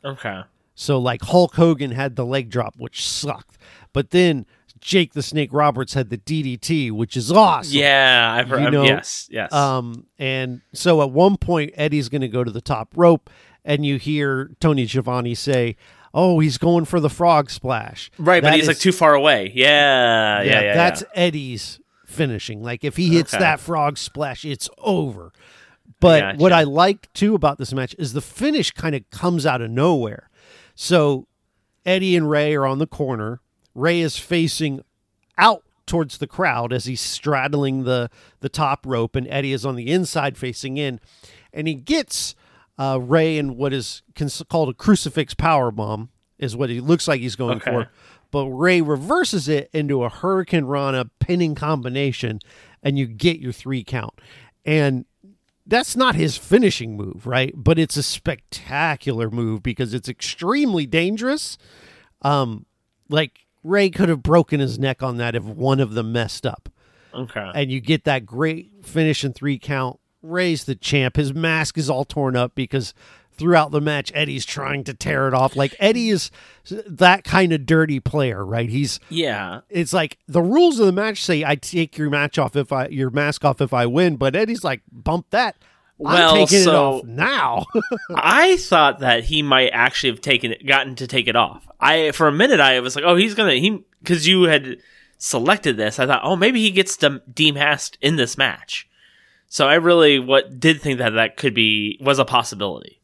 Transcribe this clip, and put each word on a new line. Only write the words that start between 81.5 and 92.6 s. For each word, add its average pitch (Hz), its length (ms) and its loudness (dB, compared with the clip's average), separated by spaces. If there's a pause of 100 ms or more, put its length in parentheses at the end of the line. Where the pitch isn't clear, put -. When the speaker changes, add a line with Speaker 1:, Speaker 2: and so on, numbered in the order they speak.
Speaker 2:
take 165 420 -4
your 151 120 0
match 143 280 -2
off 131 200 -2
if 139 160 -2
I, 131 140 -2
your 131 220 -2
mask 143 360 -2
off 139 160 2
if 135 120 -2
I 120 120 2
win," 151 320 2
but 135 180 0
Eddie's 220 300 -2
like, 135 160 -4 (100)
"Bump 160 380 -4
that. 220 260 -2 (460)
I'm 147 120 -8
Speaker 1:
Well, 165 220 6
Speaker 2:
taking 151 240 6
it 185 60 6
Speaker 1:
so 143 340 4
Speaker 2:
off 127 60 -12
now." 139 600 -2 (240)
<laughs> - 240 -8
Speaker 1:
I 320 440 4
thought 147 420 2
that 120 240 2
he 151 180 -2
might 131 280 4
actually 123 400 0
have 110 120 -6
taken 123 300 0
it, 127 160 -10
gotten 135 300 2
to 127 100 -10
take 120 220 -2
it 113 80 -2
off. - 280 0 (140)
I, 156 320 4
for 156 160 2
a 147 60 4
minute, 208 260 4
I 131 220 6